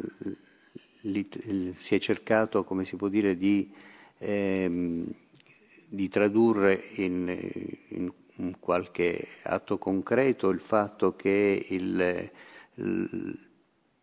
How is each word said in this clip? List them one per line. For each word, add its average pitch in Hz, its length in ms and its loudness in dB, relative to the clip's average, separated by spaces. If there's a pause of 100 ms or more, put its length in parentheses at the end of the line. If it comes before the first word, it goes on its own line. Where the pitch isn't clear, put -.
(180)
l-, - 180 -8 (640)
l'it-, 101 440 -6
il, 95 320 -4
si - 200 0
è - 20 2
cercato, 110 640 0
come 95 220 -4
si - 100 -8
può 98 140 -2
dire, 98 280 2
di, 98 320 2 (500)
ehm, 92 840 -2 (800)
di 98 240 -4
tradurre 101 880 4
in, 90 340 -2 (600)
in, 90 240 -6 (240)
in 92 240 -8
qualche 87 640 -2 (160)
atto - 360 -2
concreto 113 720 0
il 90 100 0
fatto 101 560 0
che 98 520 2
il, 90 640 -2 (440)
il, 95 640 -6 (640)